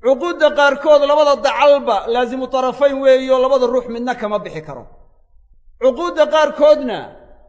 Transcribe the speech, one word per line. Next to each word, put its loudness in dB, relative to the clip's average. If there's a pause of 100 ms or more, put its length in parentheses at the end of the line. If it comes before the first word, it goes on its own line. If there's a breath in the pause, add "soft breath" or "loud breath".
Cuquudda 0
qaarkood 2
labada 2
dacalba 0 (100)
laazimu -4
tarafayn -2
weeyo, 2
labada 2
ruux -2
midna -6
kama -6
bixi -10
karo. -16 (960)
Cuquudda 0
qaarkoodna 2 (500)